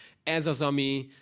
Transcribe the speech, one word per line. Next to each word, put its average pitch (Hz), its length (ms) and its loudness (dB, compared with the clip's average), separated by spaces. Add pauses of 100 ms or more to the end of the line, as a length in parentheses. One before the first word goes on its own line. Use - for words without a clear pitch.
(240)
ez 160 240 -2
az, 143 140 0
ami, 139 460 0 (140)